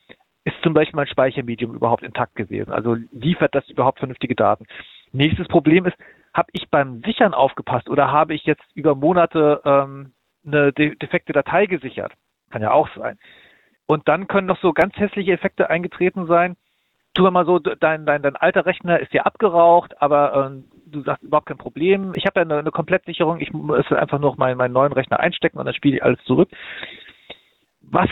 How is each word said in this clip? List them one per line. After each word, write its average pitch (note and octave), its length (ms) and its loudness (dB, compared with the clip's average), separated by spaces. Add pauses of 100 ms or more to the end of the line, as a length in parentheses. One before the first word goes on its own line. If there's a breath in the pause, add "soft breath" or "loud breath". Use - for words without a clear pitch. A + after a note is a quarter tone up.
(440 soft breath)
ist - 180 -6
zum D#3+ 120 2
Beispiel D#3 220 2
mein C#3 120 -2
Speichermedium B2 640 -2
überhaupt A#2 280 0
intakt - 320 -6
gewesen? G2+ 380 -8
Also A#2 240 -2 (160)
liefert C3+ 420 0
das C#3 140 -4
überhaupt C3 300 0
vernünftige B2+ 380 -6
Daten? G#2+ 300 0 (460 loud breath)
Nächstes D#3 360 0
Problem F3 380 4
ist, F3 100 -6 (360 soft breath)
hab - 200 -2
ich - 180 -10
beim C3 320 -2
Sichern G#3 320 0
aufgepasst - 540 -2
oder C#3 220 2
habe D#3 240 0
ich D3+ 100 -8
jetzt D3+ 200 -2 (100)
über D3 200 2
Monate, D3+ 720 2
ähm, C#3 480 0 (320)
eine D3 280 2
de-, D3 240 0
defekte - 360 -6
Datei D#3+ 340 2
gesichert? E3 460 -8 (380)
Kann A2+ 120 -8
ja G#2+ 100 0
auch C#3 240 2
sein. - 220 -10 (680 soft breath)
Und D3+ 220 -2
dann E3+ 180 0
können G3 200 -2
noch F3+ 140 -2
so F3+ 120 2
ganz F3 240 0
hässliche G3+ 360 -2
Effekte - 380 -2
eingetreten F3+ 560 -2
sein. E3+ 300 2 (580)
Tun F#3 120 4
wir F#3+ 40 4
mal F3+ 140 2
so, F3 140 2
dein, D#3 480 -2
dein, C#3+ 160 0
dein C#3+ 140 -2
alter F3+ 280 0
Rechner F3 340 0
ist - 140 -8
dir - 140 2
abgeraucht, E3+ 760 4
aber, C#3+ 500 2
ähm, C3+ 140 -16 (220)
du D3 160 -12
sagst, C#3 200 -6
"Überhaupt D3 240 -2
kein C#3+ 120 -12
Problem. F#3+ 580 -2
Ich - 80 -4
habe - 160 0
ja - 20 4
eine, D#3+ 140 -2
eine D3+ 140 -4
Komplettsicherung, E3+ 680 -2
ich - 120 -10
muss D3 400 -2
einfach C#3+ 260 0
nur C#3+ 200 0
meinen, B2+ 180 0
meinen B2+ 160 -2
neuen C#3 220 2
Rechner - 260 0
einstecken - 380 -2
und C3 80 -6
dann B2+ 80 -6
spiele C#3 220 0
ich - 60 -6
alles B2 220 0
zurück." C3+ 240 2 (1300 loud breath)
Was F3 300 0